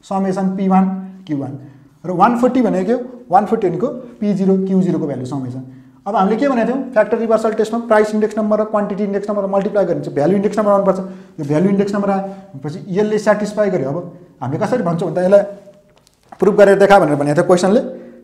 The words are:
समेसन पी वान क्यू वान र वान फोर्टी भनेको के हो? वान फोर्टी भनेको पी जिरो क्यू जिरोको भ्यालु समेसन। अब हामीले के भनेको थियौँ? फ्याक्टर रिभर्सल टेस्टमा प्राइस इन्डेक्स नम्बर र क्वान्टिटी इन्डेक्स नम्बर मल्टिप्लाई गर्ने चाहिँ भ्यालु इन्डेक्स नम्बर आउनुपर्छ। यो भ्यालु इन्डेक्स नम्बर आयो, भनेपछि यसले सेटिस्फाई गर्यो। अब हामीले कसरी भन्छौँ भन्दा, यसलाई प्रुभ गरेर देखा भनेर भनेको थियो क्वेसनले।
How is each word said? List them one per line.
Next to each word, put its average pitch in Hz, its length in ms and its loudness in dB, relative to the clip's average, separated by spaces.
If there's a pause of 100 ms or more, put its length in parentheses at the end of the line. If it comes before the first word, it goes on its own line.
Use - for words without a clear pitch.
समेसन 190 520 -2
पी 190 120 -2
वान 190 160 4 (380)
क्यू 151 160 -6
वान 127 200 -8 (460)
र 170 60 -8
वान 196 280 2
फोर्टी 247 240 2
भनेको 185 240 0
के 220 60 0
हो? 254 80 0 (300)
वान 202 160 4
फोर्टी 196 220 0
भनेको 165 200 -2 (300)
पी 208 160 0
जिरो 190 220 2 (100)
क्यू 190 160 2
जिरोको 156 240 0
भ्यालु 127 180 -6
समेसन। 127 380 -8 (400)
अब 208 140 -4
हामीले 202 200 2
के 277 120 0
भनेको 226 180 0
थियौँ? 262 260 -4
फ्याक्टर 214 260 2
रिभर्सल 220 360 0
टेस्टमा 214 320 -2
प्राइस 214 280 2
इन्डेक्स 214 240 -2
नम्बर 214 220 0
र 214 60 0
क्वान्टिटी 208 380 -4
इन्डेक्स 202 260 -4
नम्बर 202 160 -2
मल्टिप्लाई 196 380 0
गर्ने 165 180 -2
चाहिँ 147 120 -8
भ्यालु 147 220 2
इन्डेक्स 202 220 -2
नम्बर 208 140 2
आउनुपर्छ। 190 260 2 (400)
यो 156 80 -6
भ्यालु 151 240 2
इन्डेक्स 196 240 0
नम्बर 202 160 -2
आयो, 196 120 -2 (320)
भनेपछि 151 240 -10 (120)
यसले 214 300 0
सेटिस्फाई 208 500 0
गर्यो। 147 180 -2
अब 143 80 -4 (460)
हामीले 131 160 -4
कसरी 214 240 -2
भन्छौँ 175 260 -2
भन्दा, 180 140 -2
यसलाई 196 200 6 (1000)
प्रुभ 190 160 2
गरेर 196 220 8
देखा 202 200 8
भनेर 151 180 2
भनेको 143 200 0
थियो 170 100 2
क्वेसनले। 185 360 4 (420)